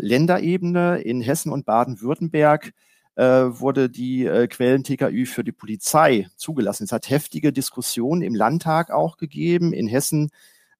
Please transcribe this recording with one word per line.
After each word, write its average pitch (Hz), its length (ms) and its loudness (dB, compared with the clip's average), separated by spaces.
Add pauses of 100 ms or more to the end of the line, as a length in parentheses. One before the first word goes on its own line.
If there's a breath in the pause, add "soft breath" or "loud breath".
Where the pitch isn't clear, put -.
Länderebene 175 960 2
in 123 220 -4
Hessen 143 300 -2
und 135 120 -6
Baden-Württemberg, 147 1080 0 (420)
äh, 120 100 2
wurde 127 640 2
die, 127 380 -4
äh, 107 200 2
Quellen 131 380 2
T 139 140 -4
K 127 100 0
Ü 107 160 -2
für 120 180 -6
die 113 100 -8
Polizei 110 840 0
zugelassen. 110 480 -4
Es 98 80 -8
hat 113 160 -6
heftige 151 420 -2
Diskussionen 131 680 -4
im 110 140 -4
Landtag 156 560 0
auch 160 260 -2
gegeben. 170 560 -2
In 110 140 -4
Hessen, 147 440 0 (500 soft breath)